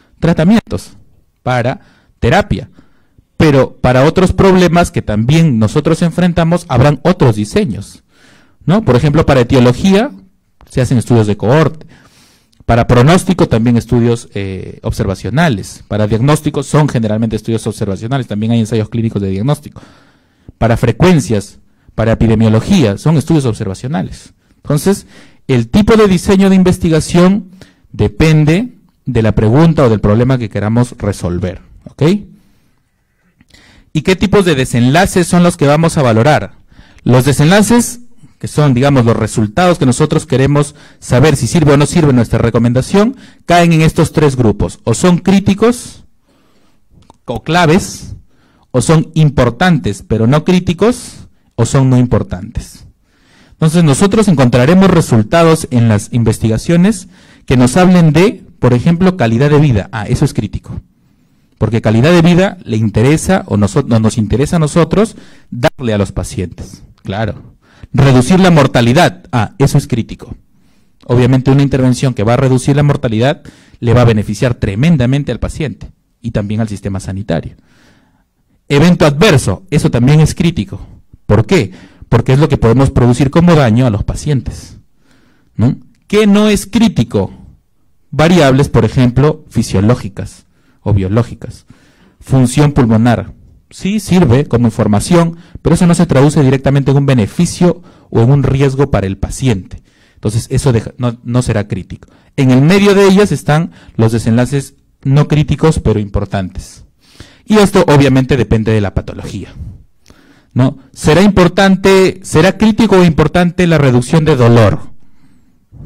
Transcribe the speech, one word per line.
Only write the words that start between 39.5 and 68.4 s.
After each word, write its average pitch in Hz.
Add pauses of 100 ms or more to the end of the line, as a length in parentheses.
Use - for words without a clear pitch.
que 147
nosotros 151
queremos 143 (240)
saber 143
si 127
sirve 151
o 139
no 147
sirve 151
nuestra 117
recomendación, 120 (280)
caen 170
en 160
estos 156
tres 151
grupos. 104
O 117
son 180
críticos, 202 (1200)
o 120
claves, 170 (560)
o 127
son 160
importantes, 135
pero 110
no 147
críticos, 185 (280)
o 117
son 131
no 127
importantes. 98 (640)
Entonces, 160
nosotros 196
encontraremos 139
resultados 160
en 117
las 101
investigaciones 120 (360)
que 131
nos 123
hablen 180
de, 175 (160)
por 123
ejemplo, 170
calidad 117
de 147
vida. 120
Ah, 107
eso -
es 139
crítico. - (800)
Porque 110
calidad 113
de 175
vida 175
le 117
interesa 113
o -
noso-, 107
no 113
nos 110
interesa 117
a 170
nosotros 165 (360)
darle 123
a 101
los 95
pacientes. - (220)
Claro. 101 (380)
Reducir 131
la 185